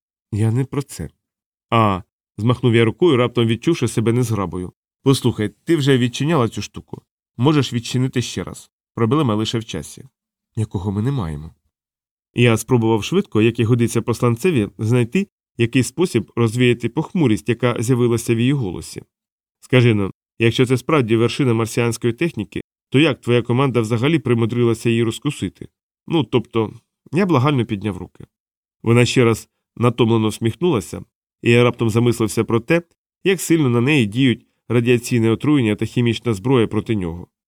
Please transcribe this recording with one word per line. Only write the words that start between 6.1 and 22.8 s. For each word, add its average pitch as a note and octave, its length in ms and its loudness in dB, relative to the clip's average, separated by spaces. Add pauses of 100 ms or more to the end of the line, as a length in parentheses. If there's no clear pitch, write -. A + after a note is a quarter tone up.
цю - 120 -10
штуку. - 400 -14 (360)
Можеш C3+ 360 2
відчинити B2 480 -4
ще - 220 -8
раз. - 280 -16 (240)
Проблема A#2 400 0
лише A2 240 -2
в A2+ 60 -12
часі, - 380 -12 (520)
якого G#2 360 -4
ми G2+ 100 -2
не B2+ 100 0
маємо». D#2+ 440 -8 (800)
Я A#2+ 240 4
спробував A2+ 460 0
швидко, E3 380 -2
як A2+ 180 2
і A#2+ 40 2
годиться A#2 380 0
посланцеві, A#2+ 760 0
знайти A#2+ 500 0 (300)
якийсь - 300 0
спосіб D3+ 480 -2
розвіяти A#2 540 0
похмурість, D3 600 -2
яка A#2+ 300 0
з'явилася A#2 560 0
в A2+ 40 -2
її B2 140 2
голосі. G2 480 -8 (580)
«Скажи A#2+ 340 4
нам, G2 180 -2 (280)
якщо A#2 260 2
це B2+ 120 0
справді A#2+ 380 0
вершина A#2 380 0
марсіанської A2+ 600 -2
техніки, A#2+ 480 -6 (280)